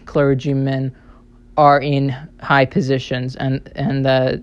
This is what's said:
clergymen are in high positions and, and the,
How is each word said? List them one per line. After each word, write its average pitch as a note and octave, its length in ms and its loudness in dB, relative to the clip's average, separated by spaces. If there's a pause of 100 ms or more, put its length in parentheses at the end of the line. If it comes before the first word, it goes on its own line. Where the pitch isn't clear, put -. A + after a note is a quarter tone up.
clergymen C3+ 920 0 (600)
are C#3+ 240 6
in C#3 340 0 (260)
high C3+ 260 2
positions C3 720 -4
and, C3 380 -4
and C3+ 300 -2
the, C3 380 0